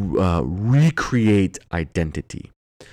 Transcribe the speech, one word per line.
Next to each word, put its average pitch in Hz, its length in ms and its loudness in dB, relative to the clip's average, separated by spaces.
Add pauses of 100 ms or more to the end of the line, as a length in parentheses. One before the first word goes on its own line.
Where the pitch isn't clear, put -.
(200)
uh, 85 260 2
recreate 107 1120 2 (120)
identity. 80 800 -6 (420)